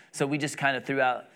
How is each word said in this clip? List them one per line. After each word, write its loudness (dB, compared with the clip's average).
So -2
we 0
just -4
kind 2
of -6
threw 0
out, 0